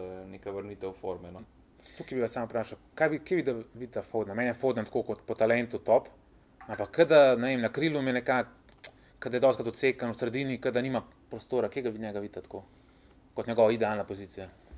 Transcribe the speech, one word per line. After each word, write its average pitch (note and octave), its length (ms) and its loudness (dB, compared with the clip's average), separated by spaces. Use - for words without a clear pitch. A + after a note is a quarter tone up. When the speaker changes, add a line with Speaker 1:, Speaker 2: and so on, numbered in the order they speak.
Speaker 1:
neka F#2+ 240 -12
vrnitev G2 440 -10
forme, F2 360 -10
no. F#2 120 -16
Speaker 2:
Tukaj - 220 -12
bi B2+ 60 -2
vas A#2 120 -2
samo A#2+ 140 -6
vprašal, A2 320 -6
kaj D#3 160 2
bi, D3+ 120 -2
kje - 160 -2
vi D#3+ 60 0
da B2+ 120 0
vidite A#2 320 -8
Fodena? G2+ 300 -4
Meni B2 140 0
je A#2 80 -2
Foden A#2 280 0
tako A2+ 200 -2
kot - 180 -6
po A2+ 120 -6
talentu A#2 460 2
top, - 260 6
ampak G#2 320 -8
ke E3+ 120 6
da, D3+ 180 10
ne B2 160 2
vem, C3 120 0
na A2+ 100 0
krilu D3+ 300 0
mi C3 100 0
je B2 100 0
nekako, B2 300 0
ke - 60 -8
da A#2+ 80 -2
je A#2+ 40 2
dostikrat B2 280 4
odsekan B2 420 -2
v A2 60 -6
sredini, C3 400 -4
ke C3 140 -2
da A#2+ 100 0
nima C3 220 -2
prostora, A#2 440 -4
kje C3+ 140 -6
ga A#2+ 80 -2
vi G#2+ 100 -12
njega G#2 200 -6
vidite G2+ 200 -10
tako? G2 220 -16
Kot A2 100 -6
njegova A2+ 240 6
idealna G#2+ 340 0
pozicija? G2 420 -12